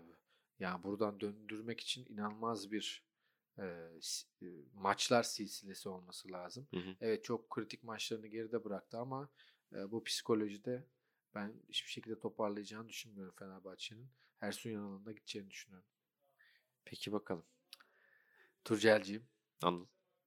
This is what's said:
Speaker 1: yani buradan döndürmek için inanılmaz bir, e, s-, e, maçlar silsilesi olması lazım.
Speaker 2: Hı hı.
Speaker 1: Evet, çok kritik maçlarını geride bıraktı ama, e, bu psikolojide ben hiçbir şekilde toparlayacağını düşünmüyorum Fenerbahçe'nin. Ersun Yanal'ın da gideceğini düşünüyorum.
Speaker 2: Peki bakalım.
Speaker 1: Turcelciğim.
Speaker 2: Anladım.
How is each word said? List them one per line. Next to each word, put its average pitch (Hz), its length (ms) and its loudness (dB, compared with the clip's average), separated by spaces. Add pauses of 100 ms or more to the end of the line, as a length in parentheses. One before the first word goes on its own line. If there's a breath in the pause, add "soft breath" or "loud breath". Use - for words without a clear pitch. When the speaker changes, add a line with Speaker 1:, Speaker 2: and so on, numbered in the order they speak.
(580)
Speaker 1:
yani 90 240 0
buradan 101 380 2
döndürmek 107 600 -4
için 127 260 -4
inanılmaz 104 680 -2
bir, - 340 -2 (520)
e, 85 320 -4 (100)
s-, - 260 -2 (160)
e, 92 40 -10 (280)
maçlar 101 480 8
silsilesi 101 680 -4
olması 92 440 -8
lazım. 92 380 -8
Speaker 2:
Hı - 60 0
hı. 92 240 -2
Speaker 1:
Evet, 110 240 2
çok - 260 -2
kritik - 340 -4
maçlarını 110 420 -4
geride 113 380 -2
bıraktı 101 340 -4
ama, 131 320 -2 (420 soft breath)
e, 98 180 -6
bu 113 140 0
psikolojide 107 840 2 (480)
ben 104 340 -6
hiçbir - 220 -2
şekilde 110 280 -4
toparlayacağını 104 680 0
düşünmüyorum 98 500 -10
Fenerbahçe'nin. 98 720 -10 (300)
Ersun 104 300 -2
Yanal'ın 101 360 -4
da 113 60 -8
gideceğini 101 380 -8
düşünüyorum. 92 380 -16 (960 soft breath)
Speaker 2:
Peki - 280 -6
bakalım. 95 340 -2 (1160 soft breath)
Speaker 1:
Turcelciğim. 107 640 6 (340)
Speaker 2:
Anladım. 87 260 4 (380)